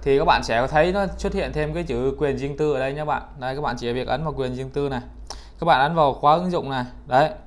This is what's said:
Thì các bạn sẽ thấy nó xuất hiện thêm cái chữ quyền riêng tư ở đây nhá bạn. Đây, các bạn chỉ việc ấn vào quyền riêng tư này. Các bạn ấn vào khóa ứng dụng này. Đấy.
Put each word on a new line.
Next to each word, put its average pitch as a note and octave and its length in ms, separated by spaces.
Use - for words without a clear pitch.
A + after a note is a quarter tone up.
Thì C#3 180
các D#3 60
bạn B2+ 180
sẽ A#2+ 240
thấy D#3 260
nó G3+ 120
xuất G3 160
hiện F3+ 200
thêm D3+ 200
cái E3+ 100
chữ C3 360
quyền C#3 180
riêng C#3 200
tư D3+ 160
ở C3 60
đây C3+ 140
nhá D3+ 120
bạn. C#3+ 160
Đây, C3 160
các D3 60
bạn B2 160
chỉ A#2+ 160
việc B2 140
ấn B2+ 160
vào D#3 100
quyền B2+ 220
riêng C3 140
tư C#3+ 200
này. B2+ 120
Các D#3+ 60
bạn C3+ 160
ấn D3+ 140
vào D3 180
khóa C#3+ 200
ứng F3+ 180
dụng D3+ 180
này. B2+ 160
Đấy. C#3 220